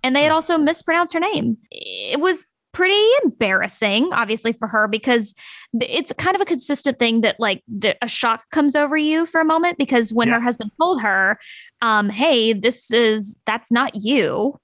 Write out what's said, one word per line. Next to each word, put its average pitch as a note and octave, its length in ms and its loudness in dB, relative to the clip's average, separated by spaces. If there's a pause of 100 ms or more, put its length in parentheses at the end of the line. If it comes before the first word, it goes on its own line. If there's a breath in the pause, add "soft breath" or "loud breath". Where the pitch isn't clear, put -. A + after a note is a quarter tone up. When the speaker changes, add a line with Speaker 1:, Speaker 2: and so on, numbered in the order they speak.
Speaker 1:
and C4 140 0
they D4 80 4
had D#4 80 4
Speaker 2:
Hmm. D#4 40 2
Speaker 1:
also E4 220 0
mispronounced E4 560 0
her E4 60 -2
name. D#4+ 380 -2 (120)
It G2 520 -8
was F#4 240 0 (260)
pretty G4 320 2 (220)
embarrassing, G#3 880 0
obviously, A3+ 400 -2
for A3+ 160 -6
her, G#3+ 180 0
because A3 460 0 (440 loud breath)
th-, A3+ 160 -2
it's C#4 240 -4
kind F#4+ 160 0
of F#4+ 80 0
a G4 40 2
consistent C#4 540 -4
thing A3+ 220 2
that, A3 160 0
like, G#3 300 -2
the, G#3 340 -2
a B3 60 -4
shock - 420 -2
comes D4 280 2
over D4 180 0
you D#4 300 2
for D#4+ 160 0
a D#4+ 40 2
moment, E4 320 2
because A#3 360 0
when A#3 160 2
Speaker 2:
Yeah. A#3+ 60 2
Speaker 1:
her A#3 60 2
husband A#3 380 -4
told E4 220 2
her, G3 360 2 (440 loud breath)
um, G#3+ 280 2
"Hey, A3+ 440 2
this A3+ 380 -2
is, A3 440 2 (100)
that's A3+ 280 -2
not B3 220 0
you" G#3+ 680 0